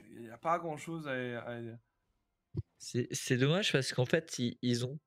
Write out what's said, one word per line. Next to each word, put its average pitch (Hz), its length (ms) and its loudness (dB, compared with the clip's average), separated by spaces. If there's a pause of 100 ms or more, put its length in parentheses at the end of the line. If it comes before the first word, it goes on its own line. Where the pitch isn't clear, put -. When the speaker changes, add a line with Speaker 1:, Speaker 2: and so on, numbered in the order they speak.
(160)
Speaker 1:
il 117 80 -12
n'y 113 60 -12
a 117 80 -14
pas 170 220 2
grand 165 180 -4
chose 160 300 -8
à, 123 400 -2
à 120 120 -6 (1200)
Speaker 2:
C'est, - 320 -2
c'est - 260 2
dommage 156 340 4
parce 135 220 2
qu'en 127 120 4
fait, 165 340 2
ils, 120 240 0
ils 123 200 2
ont 131 240 -4